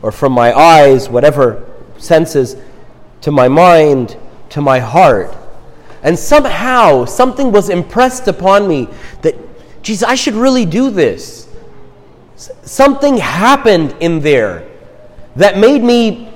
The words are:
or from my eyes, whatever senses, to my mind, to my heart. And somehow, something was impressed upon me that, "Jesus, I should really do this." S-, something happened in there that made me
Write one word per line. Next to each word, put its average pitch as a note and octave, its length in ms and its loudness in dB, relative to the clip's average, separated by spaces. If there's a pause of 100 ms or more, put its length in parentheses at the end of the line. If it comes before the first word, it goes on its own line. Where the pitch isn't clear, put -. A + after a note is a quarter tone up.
or A2 100 -6
from C3+ 220 -2
my A#2+ 240 2
eyes, D3 540 4
whatever B2+ 540 0 (340)
senses, D#3 580 -2 (640)
to - 100 -6
my C3 180 2
mind, D3+ 680 2 (320)
to D3+ 140 -8
my C3+ 160 0
heart. B2 560 0 (680)
And E3+ 160 -2
somehow, A#3+ 840 0
something B3+ 480 -2
was G3+ 160 2
impressed G#3 600 -4
upon G3 380 0
me C#3+ 220 -4 (320)
that, D#3+ 140 -2 (480)
"Jesus, A3 260 -6
I B3 60 0
should B3+ 200 -4
really B3+ 300 0
do A3 260 -2
this." D3 560 -6 (880)
S-, - 140 -20 (140)
something C#4 540 0
happened F3+ 840 0
in E3 200 -2
there A2+ 420 0 (720)
that F#3+ 220 2
made A#3+ 240 4
me A#3+ 540 0